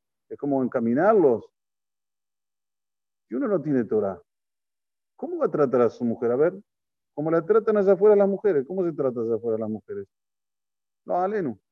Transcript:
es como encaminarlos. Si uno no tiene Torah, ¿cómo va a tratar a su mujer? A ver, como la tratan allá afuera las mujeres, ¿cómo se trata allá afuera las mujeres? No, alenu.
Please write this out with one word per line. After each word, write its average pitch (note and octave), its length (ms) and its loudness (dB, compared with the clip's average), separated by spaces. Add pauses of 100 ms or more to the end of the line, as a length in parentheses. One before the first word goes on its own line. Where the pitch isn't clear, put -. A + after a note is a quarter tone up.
(280)
es A2+ 100 -14
como C#3+ 240 -2
encaminarlos. C3 880 2 (1800)
Si G#3+ 80 -10
uno C4+ 120 -4
no G3 140 -2
tiene C3+ 240 0
Torah, G2 360 -2 (960)
¿cómo F4 220 -8
va D4+ 80 -2
a F3 60 -2
tratar C3+ 320 2
a A2+ 60 4
su - 140 -10
mujer? A#2 280 -2
A A#2+ 40 0
ver, D#3+ 180 0 (600)
como D#3 180 -4
la E3 140 0
tratan G#3+ 320 2
allá G3 160 4
afuera G3+ 220 6
las G3+ 120 4
mujeres, F#3+ 400 0
¿cómo F#3 160 -4
se E3+ 80 -2
trata C3+ 300 -4
allá A2+ 140 -2
afuera A2 220 -2
las A2 120 -6
mujeres? G2+ 360 -10 (1000)
No, F3+ 100 -4
alenu. F3+ 420 -2 (140)